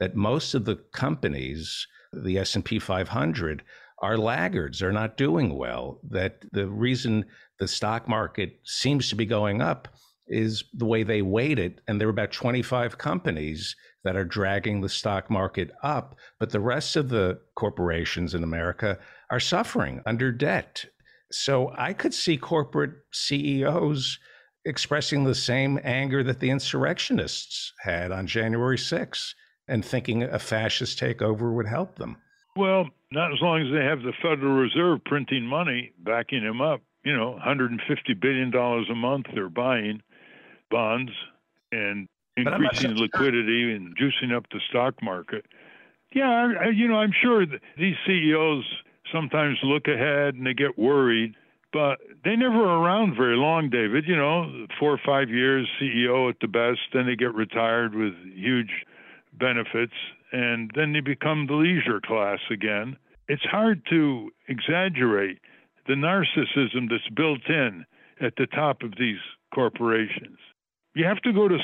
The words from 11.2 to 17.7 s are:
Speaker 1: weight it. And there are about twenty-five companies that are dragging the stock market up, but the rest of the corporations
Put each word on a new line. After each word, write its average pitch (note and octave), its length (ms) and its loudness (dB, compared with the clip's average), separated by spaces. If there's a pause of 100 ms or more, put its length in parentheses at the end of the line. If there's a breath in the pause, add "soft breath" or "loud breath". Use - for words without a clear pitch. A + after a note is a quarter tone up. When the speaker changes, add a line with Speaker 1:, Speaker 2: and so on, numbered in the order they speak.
Speaker 1:
weight A#2 360 0
it. F2+ 300 -2
And G#2 100 0
there A2 100 0
are - 20 2
about G#2 220 -2
twenty-five A#2+ 640 -2
companies D#2 760 -4 (300 soft breath)
that F#2 100 -2
are F#2+ 100 0
dragging G2+ 560 0
the F#2+ 80 -2
stock G2 400 -2
market F#2+ 420 -2 (120)
up, C#3 320 -4 (240 loud breath)
but A#2 120 -4
the G#2+ 100 -2
rest B2 360 -2
of C#3+ 120 0
the F#2+ 300 2 (180)
corporations F2 760 -2